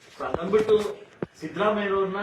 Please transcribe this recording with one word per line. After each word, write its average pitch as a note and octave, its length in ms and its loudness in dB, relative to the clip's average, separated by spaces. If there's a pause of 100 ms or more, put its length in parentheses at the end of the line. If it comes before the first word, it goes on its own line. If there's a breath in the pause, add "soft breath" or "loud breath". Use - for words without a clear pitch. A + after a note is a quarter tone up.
(180)
So C#3+ 60 -8
ಹಂಗಂದ್ಬಿಟ್ಟು G#3+ 540 2 (600)
ಸಿದ್ದರಾಮಯ್ಯನವ್ರನ್ನ G3 840 -2